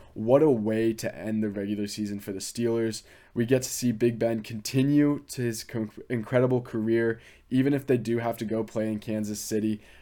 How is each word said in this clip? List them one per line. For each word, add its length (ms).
what 300
a 80
way 420
to 240
end 260
the 60
regular 380
season 340
for 120
the 80
Steelers. 640
We 140
get 160
to 80
see 200
Big 280
Ben 240
continue 880
to 120
his 240
con-, 280
incredible 500
career, 580
even 240
if 140
they 100
do 220
have 180
to 80
go 180
play 300
in 60
Kansas 420
City. 400